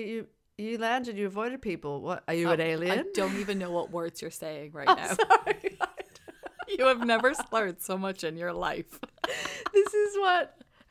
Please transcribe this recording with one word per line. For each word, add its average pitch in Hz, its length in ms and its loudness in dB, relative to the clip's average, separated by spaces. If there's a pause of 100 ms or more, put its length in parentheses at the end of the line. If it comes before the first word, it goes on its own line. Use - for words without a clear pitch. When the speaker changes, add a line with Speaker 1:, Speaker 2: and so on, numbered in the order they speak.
Speaker 1:
you, 226 220 -8 (300)
you 220 220 -6
landed, 233 380 -2
you 202 100 -2
avoided 233 340 -4
people. 151 400 -4
What, 175 260 -6
are 165 60 -2
you 170 160 2
an 165 100 4
Speaker 2:
Um, 160 80 0
Speaker 1:
alien?" 170 320 0
Speaker 2:
I 311 40 -2 (100)
don't 196 240 0
even 202 200 -4
know 180 140 -4
what 175 200 -2
words 170 300 -6
you're 160 100 -10
saying 151 420 -10
right 147 160 -2
Speaker 1:
<laughs> - 0 -
I'm 359 80 8
Speaker 2:
now. - 180 -2
Speaker 1:
sorry. - 680 2
Speaker 2:
<laughs> 359 60 -4 (800)
You 240 180 2
have 254 180 4
never 233 280 4
slurred 226 480 -2
so 190 160 -4
much 190 280 -4
in 160 100 -4
your 175 160 -4
life. 165 480 -6 (260)
<laughs> - 480 -6
Speaker 1:
This 403 200 6
is 415 240 2
what 359 400 2 (340)